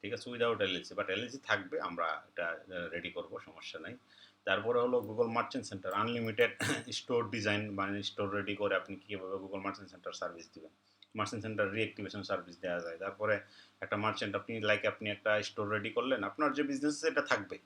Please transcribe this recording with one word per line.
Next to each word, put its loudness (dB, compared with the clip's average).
ঠিক -4
আছে, -8
without 2
এলএলসি, 0
but 0
এলএলসি -4
থাকবে, 0
আমরা -2
এটা -2
রেডি -4
করবো, -8
সমস্যা -12
নাই। -8
তারপরে 4
হলো 4
Google 2
Merchant 2
Center, -6
আনলিমিটেড 4
<clears throat> 0
স্টোর 2
ডিজাইন, 2
মানে 0
স্টোর -2
রেডি 0
করে 2
আপনি 0
কীভাবে -6
Google -6
Merchant -6
Center -8
সার্ভিস -6
দিবেন, -16
মার্চেন্ট -2
সেন্টার 0
রিঅ্যাক্টিভেশন -2
সার্ভিস -4
দেওয়া 0
যায়। -8
তারপরে 0
একটা -2
মার্চেন্ট, 2
আপনি, -6
like, 4
আপনি -4
একটা 4
স্টোর -2
রেডি 0
করলেন, 2
আপনার 0
যে 0
বিজনেস 2
আছে 2
এটা 2
থাকবে 0